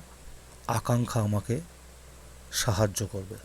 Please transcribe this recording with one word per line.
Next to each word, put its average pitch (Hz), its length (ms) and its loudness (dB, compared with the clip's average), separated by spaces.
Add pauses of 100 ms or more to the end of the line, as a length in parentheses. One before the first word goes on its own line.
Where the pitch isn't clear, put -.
(800)
আকাঙ্ক্ষা 120 500 2
আমাকে 104 280 2 (1040)
সাহায্য 104 380 4 (120)
করবে। 95 320 -6